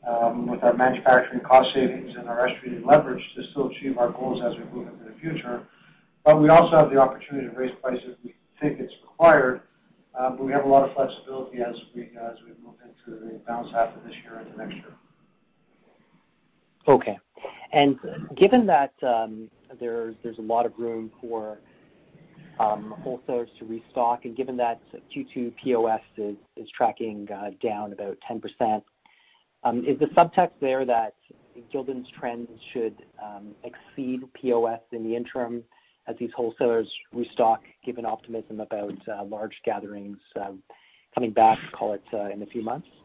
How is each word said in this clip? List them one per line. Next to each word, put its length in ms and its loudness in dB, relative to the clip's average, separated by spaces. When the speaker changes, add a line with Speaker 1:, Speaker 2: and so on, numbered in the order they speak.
Speaker 1:
um, 400 0
with 160 -6
our 100 6
manufacturing 680 4
cost 340 8
savings 420 -2
and 100 -14
our 200 0
S 160 -4
G 80 -8
and 120 -10
A 40 -6
leverage 360 6
to 160 -10
still 180 -4
achieve 300 -8
our 100 4
goals 340 -6
as 140 -4
we 60 -14
move 120 -10
into 180 -20
the 140 -20
future. 420 -8
But 160 10
we 80 8
also 260 10
have 140 8
the 80 2
opportunity 500 2
to 80 -14
raise 160 -4
prices 240 -4
if 160 -18
we 100 -16
think 200 -4
it's 140 -12
required, 580 6
uh, 140 -2
but 120 -8
we 80 -4
have 140 0
a 20 0
lot 220 6
of 60 -10
flexibility 680 -6
as 140 -6
we, 140 -14
uh, 120 -12
as 120 -18
we 100 -20
move 180 -20
into 400 -20
the 220 -16
balance 260 -10
half 240 -2
of 80 -20
this 200 -18
year 160 -18
into 180 -20
next 160 -12
year. 220 -20
Speaker 2:
Okay. 320 4
And 260 4
given 300 6
that, 280 6
um, 480 -2
there, 440 -6
there's 160 -10
a 20 -10
lot 240 0
of 140 -4
room 320 -8
for, 380 -10
um, 440 -2
wholesalers 460 -6
to 60 -16
restock, 600 -2
and 100 -12
given 220 -6
that 240 -2
Q 180 -10
two 220 -8
P 120 0
O 100 2
S 160 0
is, 180 -8
is 180 -16
tracking, 560 -4
uh, 200 -10
down 320 -6
about 240 -10
ten 140 -10
percent, 420 -4
um, 220 -2
is 140 -2
the 80 2
subtext 520 2
there 260 -2
that 300 -2
Gildan's 360 -8
trends 300 -8
should, 240 -4
um, 400 -18
exceed 580 -10
P 180 -4
O 140 2
S 160 -6
in 120 -8
the 120 -4
interim 480 -8
as 100 -10
these 180 -8
wholesalers 560 -2
restock, 480 0
given 200 -8
optimism 540 -10
about, 380 -8
uh, 160 -10
large 400 -10
gatherings, 540 -8
um, 260 -10
coming 160 -2
back, 260 6
call 220 -6
it, 100 -10
uh, 160 -6
in 140 -12
a 40 -16
few 140 -10
months? 260 -8